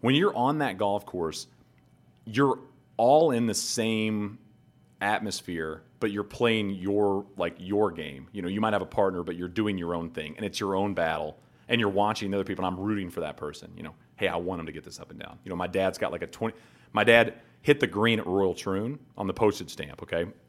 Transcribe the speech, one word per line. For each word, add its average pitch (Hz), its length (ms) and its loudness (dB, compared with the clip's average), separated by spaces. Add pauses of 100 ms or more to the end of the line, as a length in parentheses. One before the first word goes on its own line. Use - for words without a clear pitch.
when 123 120 4
you're 180 220 4
on 135 240 2
that 113 180 -2
golf 101 300 -2
course, 82 400 -6 (760)
you're 127 360 2 (380)
all 143 340 6
in 117 160 2
the 104 80 0
same 110 840 -2 (640)
atmosphere, 90 800 -4 (180)
but 107 120 0
you're 101 120 -4
playing 110 460 0
your, 98 560 0 (100)
like, 87 220 -4
your 98 340 0
game. 73 400 -12
You 101 120 -8
know, 87 40 -4
you 98 140 -2
might 110 120 0
have 95 100 0
a - 20 -6
partner, 92 380 0
but 87 120 -6
you're 87 120 -6
doing 101 300 -2
your 85 180 -4
own 85 160 -6
thing, 76 260 -8
and 107 80 -6
it's - 140 -6
your 98 160 0
own 101 180 0
battle, 80 440 -2 (300)
and 117 140 0
you're 104 80 2
watching 104 400 0
the 101 80 0
other 98 60 0
people, 92 200 -4
and 92 120 -2
I'm 92 40 -8
rooting 98 300 -2
for 85 120 -6
that 76 160 -8
person, - 380 -12
you 80 80 -14
know. 78 120 -14 (220)
"Hey, 98 100 -2
I 87 100 0
want 87 220 -4
him 80 80 -8
to 80 40 -10
get 78 120 -12
this - 160 -16
up 85 100 -16
and - 100 -16
down." - 240 -14
You 95 60 -12
know, 90 60 -4
my 87 120 -2
dad's 92 300 0
got, 76 140 -2
like, 85 100 -6
a 85 60 -8
twenty, - 280 -6 (380)
my 107 100 6
dad 117 300 8 (300)
hit 147 160 6
the 120 80 4
green 107 320 2
at - 80 -6
Royal 92 260 4
Troon 104 460 -4 (180)
on 98 80 -4
the 95 80 -2
postage 101 380 2
stamp, 69 320 -12
okay? 87 220 -2 (240)